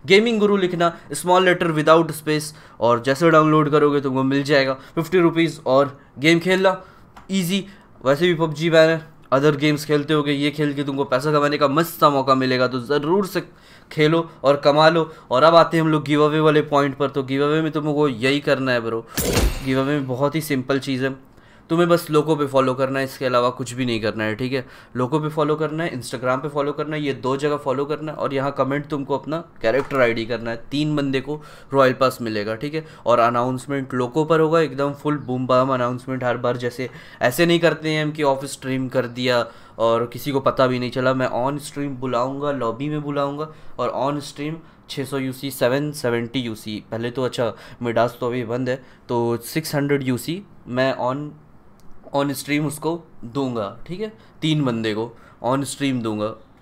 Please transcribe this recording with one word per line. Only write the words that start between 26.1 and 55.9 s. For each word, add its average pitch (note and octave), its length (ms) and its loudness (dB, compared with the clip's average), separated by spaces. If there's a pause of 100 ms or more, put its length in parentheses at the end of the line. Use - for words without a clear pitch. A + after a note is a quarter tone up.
पे D#3 60 -6
फॉलो C#3+ 240 -2
करना D3+ 240 -6
है, D3+ 60 -4
ये C#3+ 140 -2
दो B2+ 200 -2
जगह D3 220 -2
फॉलो C#3 260 -2
करना D3+ 280 -6
है, - 60 -12
और C3 160 -4
यहाँ C3+ 180 -2
कमेंट C#3 360 -2
तुमको C#3 300 -4
अपना C#3+ 200 -6 (240)
कैरेक्टर C3+ 380 0
आईडी A#2 260 2
करना A#2 240 -6
है। A#2 200 -8
तीन D3+ 260 -2
बंदे C3+ 240 0
को D3 200 -8 (320)
रॉयल C3 200 6
पास B2+ 300 0
मिलेगा, A2 320 -4
ठीक D3 200 -8
है? D#3 100 -6 (220)
और A#2+ 120 4
अनाउंसमेंट B2+ 760 0
लोगों B2+ 320 0
पर D#3+ 140 4
होगा, D#3+ 200 4
एकदम C#3 340 -2
फुल D3+ 240 -2
बूम B2+ 280 -4
बाम C3 280 4
अनाउंसमेंट B2 500 -4
हर A#2+ 120 0
बार। B2 200 -2
जैसे A#2+ 320 -6 (340)
ऐसे D3 240 2
नहीं E3+ 140 4
करते D#3 300 0
हैं D#3 140 0
हम D3+ 80 -2
कि D3+ 100 -6
ऑफ C#3 240 2
स्ट्रीम C3 420 -6
कर B2 200 -2
दिया B2 360 0 (340)
और A#2 280 2
किसी C3 260 -8
को C#3+ 80 2
पता C#3 260 2
भी B2+ 120 0
नहीं B2 120 -4
चला। B2+ 240 0
मैं C3 140 0
on C3+ 340 -4
stream C#3+ 360 -8
बुलाऊँगा, C3 540 -2
लॉबी B2 360 -4
में D3+ 140 -4
बुलाऊँगा, C#3+ 460 -4 (300)
और B2 200 -2
on C#3+ 260 -2
stream D3+ 320 -8 (320)
छः C3+ 160 -6
सौ C3+ 140 -6
यूसी, C3 320 -6
सेवन C3+ 420 0
सेवेंटी A#2+ 480 -2
यूसी। G#2+ 500 -8
पहले A#2 200 -6
तो B2+ 140 -4
अच्छा A#2+ 280 -2 (300)
मिडास A#2 380 0
तो B2+ 60 -4
अभी B2 180 -4
बंद B2 240 -4
है, C3 140 -4 (260)
तो A#2 360 0
सिक्स D#3 300 -6
हंड्रेड C#3+ 280 0
यूसी C3 400 -4 (260)
मैं B2+ 320 0
on, C#3+ 300 -4 (840)
on C#3+ 200 0
stream D3 320 -2
उसको D#3+ 340 -6 (260)
दूंगा, A#2 500 -4 (100)
ठीक F3+ 140 -10
है? G#3+ 120 -8 (300)
तीन D3+ 220 0
बंदे A2+ 300 -2
को A2+ 180 -6 (320)
on C3+ 220 0
stream C3+ 360 -2